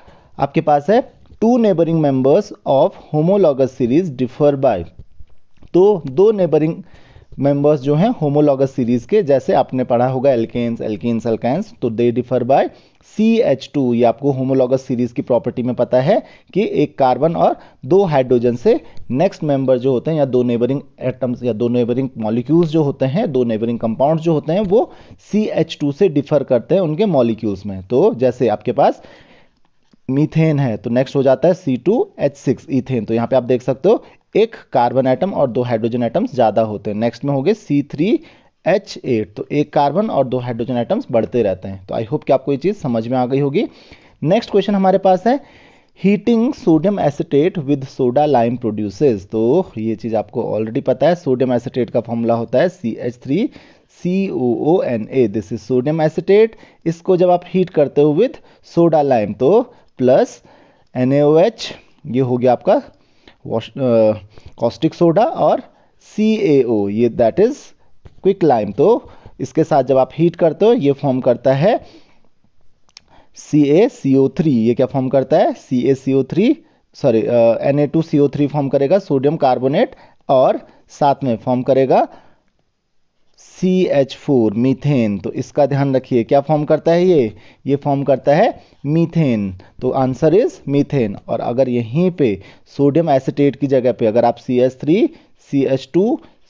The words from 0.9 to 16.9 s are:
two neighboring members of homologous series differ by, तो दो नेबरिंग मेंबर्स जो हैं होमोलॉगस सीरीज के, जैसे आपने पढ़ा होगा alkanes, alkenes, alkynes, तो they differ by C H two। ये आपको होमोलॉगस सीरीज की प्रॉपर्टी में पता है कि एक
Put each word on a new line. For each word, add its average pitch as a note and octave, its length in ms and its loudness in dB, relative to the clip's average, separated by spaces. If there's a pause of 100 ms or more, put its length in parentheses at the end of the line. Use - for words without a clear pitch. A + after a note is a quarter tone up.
two A3+ 160 2
neighboring E3 480 2
members C#3 480 0 (240)
of - 340 -2
homologous D#3 680 0
series C3 420 0
differ C#3+ 320 0 (100)
by, G#2 160 0 (920)
तो F#3+ 320 4
दो D#3+ 260 2
नेबरिंग D#3+ 420 0 (640)
मेंबर्स C#3+ 420 2
जो C#3 140 -2
हैं F3+ 140 2 (120)
होमोलॉगस C#3+ 500 2
सीरीज B2 340 -2
के, G#3+ 180 2
जैसे C#3 300 0
आपने B2+ 300 0
पढ़ा B2 240 0
होगा C3 240 0
alkanes, A#2 560 -2
alkenes, A2+ 400 -4
alkynes, B2 440 -2 (100)
तो B2+ 100 -2
they A#2 260 0
differ B2 220 -2 (100)
by C#3+ 100 4 (520)
C G#3+ 160 0 (240)
H - 240 -4
two। B2+ 200 0
ये A#2 100 2
आपको B2 260 0
होमोलॉगस C3 500 0
सीरीज B2 300 -4
की - 100 -6
प्रॉपर्टी A#2+ 420 -2
में B2 120 -4
पता B2+ 260 0
है G3+ 200 0 (320)
कि G3 200 0
एक - 240 -2